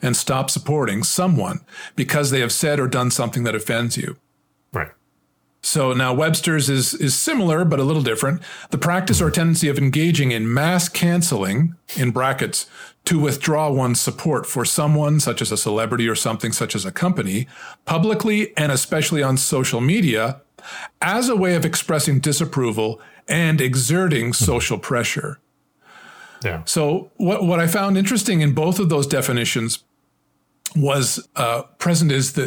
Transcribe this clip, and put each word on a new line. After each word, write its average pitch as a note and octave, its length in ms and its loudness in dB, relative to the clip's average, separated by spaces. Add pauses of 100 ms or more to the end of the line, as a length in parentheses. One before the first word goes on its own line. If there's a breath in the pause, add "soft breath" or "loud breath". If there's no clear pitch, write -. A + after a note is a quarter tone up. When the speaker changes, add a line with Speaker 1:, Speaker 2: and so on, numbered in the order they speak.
Speaker 1:
and B2+ 140 0
stop C3+ 340 -2
supporting A#2+ 540 -2
someone C3+ 560 0 (380 loud breath)
because C3+ 340 0
they C3 80 2
have A#2+ 140 0
said D3 260 0
or B2+ 80 0
done B2 240 0
something A#2+ 320 -2
that A2 120 -2
offends A#2 420 -2
you." - 180 -6 (560)
Speaker 2:
Right. - 200 -4 (680)
Speaker 1:
So C3+ 320 0
now B2+ 200 2
Webster's D#3 560 2
is, C3 240 0
is C3+ 220 0
similar, F3+ 500 2
but D3+ 140 2
a C3+ 40 2
little D3+ 200 2
different. C3 380 0 (280 loud breath)
"The D3+ 80 -4
practice F3+ 440 2
or E3 80 2
Speaker 2:
Hmm. D#3 40 -4
Speaker 1:
tendency E3 340 2
of C#3 100 0
engaging D3 540 2
in A2+ 220 -2
mass E3 340 2
canceling," E3 880 0 (220)
in B2 140 0
brackets, B2+ 560 -2 (380 loud breath)
"to E3 140 2
withdraw D3+ 500 0
one's B2+ 300 2
support C3 460 -2
for A#2+ 180 -4
someone, D3+ 560 2
such B2 220 -2
as A2+ 100 -2
a G#2+ 60 -2
celebrity A2+ 500 0
or G#2+ 80 0
something A2+ 380 -4
such - 220 -4
as F#2+ 100 -4
a F#2 60 -6
company, B2+ 560 -2 (360 loud breath)
publicly G#3 720 0
and D3 160 0
especially D3+ 520 0
on C3+ 120 2
social C3 460 0
media, C3 560 2 (640 loud breath)
as A3 260 0
a B3 80 2
way F3+ 200 2
of D#3 100 0
expressing D3+ 560 0
disapproval A#2 800 -2 (260 loud breath)
and D#3+ 320 2
exerting C3 680 2
Speaker 2:
Hmm. A#2+ 40 -2 (200)
Speaker 1:
social A#2 260 0
pressure." C3+ 640 -4 (1040 loud breath)
Speaker 2:
Yeah. E2 200 -6
Speaker 1:
So D#3+ 500 -2
what, G3 300 0
what E3+ 160 2
I E3 60 2
found G3 300 2
interesting G3 440 0
in D3 100 4
both D#3+ 260 0
of F#3+ 120 2
those C#3+ 180 2
definitions B2 720 -2 (960)
was, C#3 500 0 (100)
uh, A#2 280 -2 (140)
present E3 340 2
is C3 220 0
the, C3+ 140 0